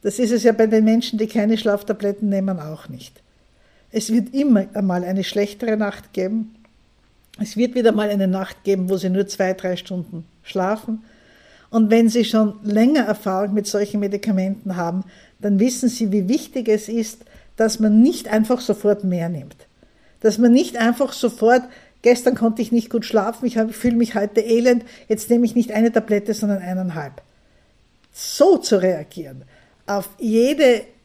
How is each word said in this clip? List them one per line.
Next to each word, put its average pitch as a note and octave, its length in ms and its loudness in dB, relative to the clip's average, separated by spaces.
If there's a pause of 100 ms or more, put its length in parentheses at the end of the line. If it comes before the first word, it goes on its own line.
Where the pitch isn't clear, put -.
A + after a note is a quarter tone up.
Das G#3 160 -4
ist A#3 120 2
es A3+ 120 0
ja A#3 100 6
bei A3 140 2
den A3 180 4
Menschen, A3 340 0
die A3 80 -2
keine A3 300 0
Schlaftabletten G3+ 720 -2
nehmen, F#3+ 320 -2
auch D#3 260 -14
nicht. - 340 -20 (720)
Es A3 220 -4
wird A#3 200 0
immer C4 400 2
einmal F#3 300 -2
eine F#3 220 -4
schlechtere G#3+ 500 -4
Nacht G#3 380 -6
geben. G#3+ 420 -6 (840)
Es G#3+ 180 -6
wird A#3+ 180 0
wieder A#3 160 2
mal G#3 180 0
eine G3 180 0
Nacht F#3+ 360 -6
geben, F#3+ 260 -2
wo G3 60 0
Sie F#3 140 -4
nur G3 180 -2
zwei, F#3+ 260 -2
drei F#3 220 -6
Stunden F3 480 -10 (200)
schlafen. G#3+ 600 -4 (680)
Und A3 200 2
wenn A3+ 160 4
Sie A3+ 160 2
schon G#3+ 300 2 (100)
länger A#3 400 2
Erfahrung G3+ 500 -2
mit G#3 140 -2
solchen G#3 320 -4
Medikamenten G3 760 -4
haben, F3 260 -4 (380)
dann G3+ 180 0
wissen B3+ 300 0
Sie, A3 240 -4
wie G3 160 0
wichtig B3+ 400 -4
es G#3+ 180 0
ist, A3+ 380 -6 (320)
dass A3+ 220 0
man G#3+ 220 6
nicht D4 280 4
einfach A3 320 0
sofort G#3 420 0
mehr F3+ 240 -2
nimmt. D3 300 -10 (640)
Dass G#3 160 2
man A#3 160 6
nicht C#4 240 2
einfach A#3+ 340 0
sofort, A#3+ 520 2 (400)
"Gestern B3 320 2
konnte A3+ 260 0
ich G#3+ 100 -4
nicht A#3 200 0
gut A3+ 140 -2
schlafen, A3 420 -2
ich A#3 100 -4
hab, A3 160 -2
fühle A#3+ 220 0
mich A#3 180 0
heute G#3 260 0
elend, A#3 460 2 (240)
jetzt G#3+ 200 -4
nehme A#3+ 160 4
ich A3 100 0
nicht A#3 160 2
eine A3 200 2
Tablette, G#3+ 440 0
sondern G3+ 240 -2
eineinhalb." F3+ 640 -8 (920)
So - 440 2
zu G3 240 0
reagieren, D3+ 600 -6 (460)
auf G3+ 200 -4 (120)
jede A#3+ 640 2 (220)